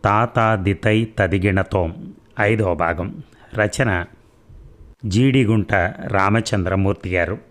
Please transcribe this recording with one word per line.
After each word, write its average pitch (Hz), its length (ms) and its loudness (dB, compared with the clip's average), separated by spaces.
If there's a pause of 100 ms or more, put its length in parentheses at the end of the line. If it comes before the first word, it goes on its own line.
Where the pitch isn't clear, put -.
తాత 110 580 2
దితై 107 460 0 (100)
తదిగిణతోం 95 920 0 (280)
ఐదవ 104 340 0
భాగం. 82 480 -4 (360)
రచన 104 460 0 (1000)
జీడిగుంట 113 680 2 (340)
రామచంద్రమూర్తి 98 1080 0
గారు. 87 240 -2 (120)